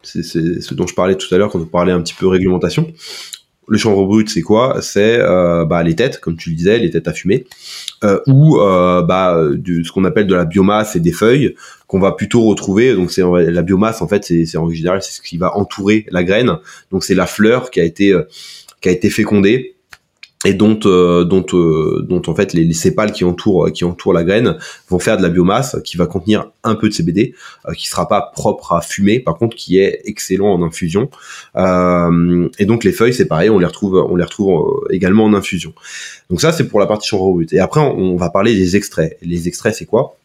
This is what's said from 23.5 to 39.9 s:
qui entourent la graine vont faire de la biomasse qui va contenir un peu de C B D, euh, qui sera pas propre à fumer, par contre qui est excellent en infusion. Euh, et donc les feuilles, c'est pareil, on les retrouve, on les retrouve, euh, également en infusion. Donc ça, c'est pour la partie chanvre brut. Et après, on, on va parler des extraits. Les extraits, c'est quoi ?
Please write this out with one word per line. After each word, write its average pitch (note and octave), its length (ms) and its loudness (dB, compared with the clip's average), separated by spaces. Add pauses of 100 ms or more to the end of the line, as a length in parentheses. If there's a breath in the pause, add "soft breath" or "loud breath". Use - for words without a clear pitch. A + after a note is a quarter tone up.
qui - 140 -8
entourent F2 280 -2
la E2+ 100 2
graine G2 320 0 (320 loud breath)
vont F2+ 120 -2
faire A2 180 0
de F#2 60 0
la F2 60 2
biomasse F#2 540 0
qui - 140 -12
va E3+ 80 0
contenir G#2+ 460 -2 (120)
un A2 120 0
peu G#2+ 140 -2
de G#2 40 -4
C - 80 -4
B E3 80 0
D, G2 240 -2 (340 loud breath)
euh, - 60 -8
qui - 140 -10
sera - 200 -4
pas G2+ 140 0
propre - 520 -4
à E2+ 80 0
fumer, G#2 380 0
par E2 200 -4
contre A2+ 180 -2
qui F2+ 220 0
est G2 260 0
excellent G2+ 480 -2
en F2 80 0
infusion. F2 480 -4 (460 loud breath)
Euh, F2 920 2 (120)
et G#2 60 2
donc A2 180 0
les F#2+ 80 4
feuilles, A#2+ 240 0
c'est G2 100 2
pareil, E2 240 0
on A2 80 4
les F2 80 2
retrouve, F#2 300 -4
on F2+ 200 2
les F2 80 0
retrouve, F#2 380 0
euh, - 320 -2
également F#2+ 320 2
en G#2 80 4
infusion. F2+ 400 -4 (560 loud breath)
Donc F3 100 -4
ça, D#3+ 120 2
c'est D#3+ 160 -2
pour G#2 120 0
la G2 60 4
partie G#2+ 220 -4
chanvre F#2+ 240 0
brut. E2+ 200 -2
Et F2 80 2
après, F#2 220 0
on, C#3 160 0
on F#2 180 0
va F2 140 -2
parler G#2 240 0
des F#2 220 2
extraits. D#2+ 480 -2
Les E2+ 240 -6
extraits, G#2+ 260 -4
c'est E2+ 120 -12
quoi ? B2+ 400 -2